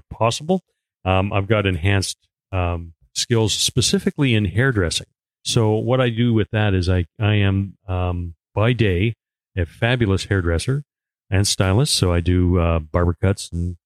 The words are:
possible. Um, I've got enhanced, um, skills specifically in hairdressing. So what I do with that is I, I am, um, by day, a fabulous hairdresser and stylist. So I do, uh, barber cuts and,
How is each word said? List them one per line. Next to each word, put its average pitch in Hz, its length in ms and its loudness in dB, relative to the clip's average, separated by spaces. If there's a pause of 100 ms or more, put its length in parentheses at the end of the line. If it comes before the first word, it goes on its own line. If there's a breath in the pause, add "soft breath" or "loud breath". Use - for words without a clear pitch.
(120)
possible. 151 500 -2 (440)
Um, 95 280 0
I've 98 140 -2
got 104 180 0
enhanced, 95 520 0 (340)
um, 87 420 -4 (220)
skills 110 380 0
specifically - 840 0
in 104 100 2
hairdressing. 101 600 0 (360)
So 110 280 0
what 113 280 0
I 127 100 0
do 117 260 0
with 104 160 0
that 107 240 0
is 90 120 0
I, 92 180 2 (140)
I 107 160 2
am, 98 420 0 (100)
um, 90 480 -4 (180)
by 113 200 2
day, 107 420 0 (420)
a 87 80 0
fabulous 117 600 0
hairdresser 95 580 -2 (480)
and 98 160 2
stylist. 104 480 2
So 90 180 2
I 87 60 2
do, 90 400 2
uh, 85 200 2
barber 87 400 -2
cuts 98 320 -2
and, 87 340 -6